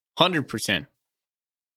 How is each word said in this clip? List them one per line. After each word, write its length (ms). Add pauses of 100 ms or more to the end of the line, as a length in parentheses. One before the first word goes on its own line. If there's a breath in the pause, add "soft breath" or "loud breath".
(180)
Hundred 300
percent. 380 (920)